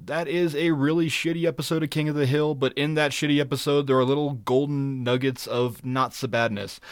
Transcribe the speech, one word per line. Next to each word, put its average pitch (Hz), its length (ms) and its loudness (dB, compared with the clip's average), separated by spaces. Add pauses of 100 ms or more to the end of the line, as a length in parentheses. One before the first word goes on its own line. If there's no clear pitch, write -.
That 160 220 -4
is 170 260 0
a 165 180 2
really 156 360 2
shitty 165 380 -2
episode 160 360 0
of 151 100 -2
King 151 180 0
of 147 60 -2
the 147 100 2
Hill, 151 300 2
but 131 180 0
in 151 220 0
that 147 160 2
shitty 147 280 2
episode, 143 480 0
there 131 100 4
are 127 60 6
little 143 300 0
golden 139 680 0
nuggets 127 460 -2
of 123 380 -2
not 127 280 -2
so - 140 -6
badness. 107 540 -2 (100)